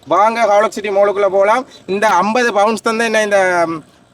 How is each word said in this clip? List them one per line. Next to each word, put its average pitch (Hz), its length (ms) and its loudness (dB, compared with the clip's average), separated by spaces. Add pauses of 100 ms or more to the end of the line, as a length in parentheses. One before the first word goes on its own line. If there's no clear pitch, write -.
வாங்க, 220 380 0
ஹவுலக் 208 240 2
சிட்டி 208 200 -8
மாலுக்குள்ள 202 400 0
போகலாம். 208 360 0 (200)
இந்த 202 220 -2
ஐம்பது 214 440 0
பவுண்ட்ஸ் 202 320 0
தந்து 226 220 -2
என்ன 220 180 0
இந்த 185 440 0 (460)